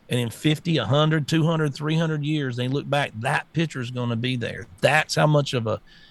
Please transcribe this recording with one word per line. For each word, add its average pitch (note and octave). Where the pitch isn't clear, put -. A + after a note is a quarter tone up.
And B2
in A#2
fifty, D3+
a A#2+
hundred, D3+
two D#3+
hundred, D#3
three D3+
hundred D#3
years, D3
they B2
look C3+
back, C#3
that C3+
picture D#3
is A#2+
gonna B2
be B2+
there. -
That's D3
how D#3
much D3
of A2+
a, G2+